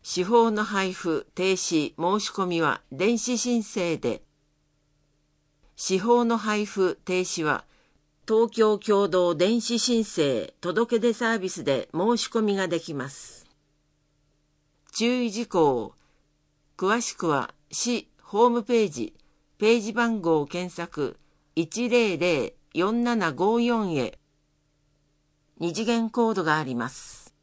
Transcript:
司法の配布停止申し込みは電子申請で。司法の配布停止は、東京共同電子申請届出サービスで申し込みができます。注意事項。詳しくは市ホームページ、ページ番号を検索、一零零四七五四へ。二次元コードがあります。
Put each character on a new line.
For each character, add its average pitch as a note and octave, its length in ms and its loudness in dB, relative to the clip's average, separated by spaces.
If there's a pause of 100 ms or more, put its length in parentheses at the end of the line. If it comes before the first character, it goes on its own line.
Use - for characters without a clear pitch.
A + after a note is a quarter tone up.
司 F3+ 200 -4
法 A3+ 280 4
の G#3+ 120 -2
配 G3 300 -2
布 E3 420 -4
停 F#3+ 180 2
止 D#3+ 440 0
申 F#3+ 280 0
し - 60 -6
込 F#3+ 140 -2
み E3+ 160 0
は C#3+ 200 0 (120)
電 G3+ 240 2
子 A#3+ 200 -2
申 A#3+ 240 0
請 E3+ 360 -2
で。 - 260 -4 (1500)
司 F#3+ 240 -2
法 A#3+ 240 4
の A#3 140 2
配 G#3 280 -2
布 F#3+ 380 0
停 F#3 180 -2
止 F3+ 220 -4
は、 D3 220 -2 (640)
東 A3+ 240 2
京 G#3+ 260 2
共 G3+ 320 2
同 F3 260 2
電 G3+ 240 2
子 A#3 200 -2
申 A#3 240 2
請 C3+ 580 -2
届 A3 380 0
出 A#3 120 2
サ A3+ 200 -2
ー A3+ 80 -2
ビ F#3 100 -4
ス D#3+ 140 -8
で C3+ 280 -2
申 G#3 260 0
し - 120 -4
込 A3 140 -2
み G3+ 120 0
が F#3+ 120 -2
で E3 120 -2
き E3 140 -10
ま C3+ 160 -8
す。 - 360 -16 (1500)
注 B3 300 0
意 A3+ 80 -2
事 A3+ 160 -6
項。 C#3 480 2 (840)
詳 G#3+ 240 0
し - 120 -6
く F3+ 140 -4
は C#3+ 260 0 (180)
市 - 380 -4 (120)
ホ A3 240 2
ー B3 40 6
ム A#3 140 0
ペ A3+ 220 2
ー F3 40 -6
ジ、 A#2+ 260 -8 (420)
ペ A3+ 200 4
ー A3 40 0
ジ A3 100 -6
番 A3+ 300 0
号 E3 180 2
を D3 60 0
検 F3 280 -8
索、 D3+ 440 -6 (380)
一 G3+ 340 -2
零 A3 280 2
零 D#3 360 0 (200)
四 G#3+ 300 0
七 G#3+ 300 0
五 G#3 260 2
四 A3 380 0
へ。 A#2+ 220 -4 (1400)
二 E3 160 -4
次 A3 100 -4
元 A3+ 260 0
コ A3+ 200 0
ー A3 40 0
ド F#3 100 -2
が D3+ 140 2
あ D#3 60 -2
り C3 120 -6
ま A#2+ 140 -4
す。 - 540 -16